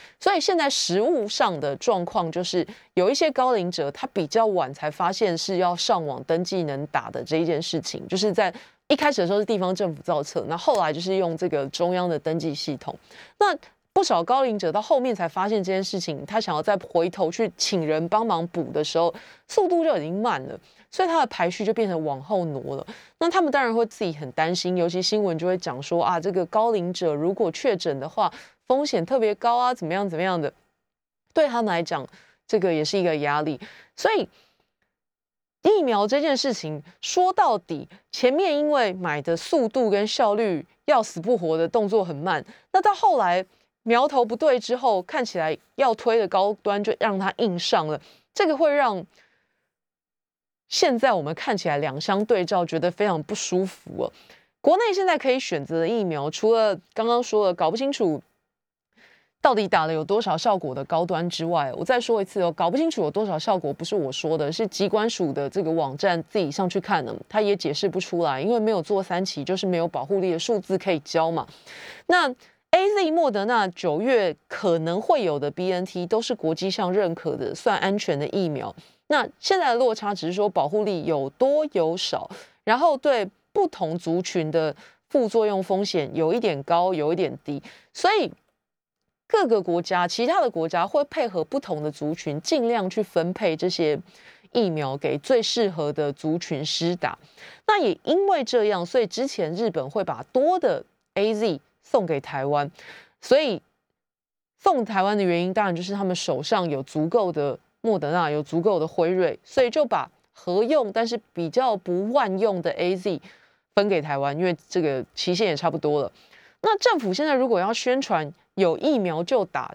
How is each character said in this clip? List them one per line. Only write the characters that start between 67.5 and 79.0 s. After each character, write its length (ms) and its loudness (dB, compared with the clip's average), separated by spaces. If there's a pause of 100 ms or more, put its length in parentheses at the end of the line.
解 180 -2
释 140 -2
不 140 -2
出 220 -2
来， 180 0
因 100 0
为 80 2
没 100 0
有 120 0
做 200 0
三 220 -2
期， 200 -6
就 120 -2
是 100 -4
没 120 0
有 100 0
保 180 -6
护 140 0
力 120 0
的 60 0
数 220 0
字 180 -2
可 140 -2
以 80 0
交 320 0
嘛。 160 -4 (600)
那 200 4 (440)
A 240 6
Z、 160 2
莫 200 2
德 140 0
纳 240 2
九 320 -2
月 340 2 (120)
可 320 0
能 220 -2
会 220 4
有 160 0
的 100 -2
B 220 -4
N 140 -2
T 200 -6
都 160 0
是 140 -4
国 180 -2
际 160 -4
上 220 -2
认 240 2
可 200 -4
的， 200 -4
算 220 0
安 200 0
全 220 -2
的 80 -4
疫 220 -2
苗。 260 -8 (320)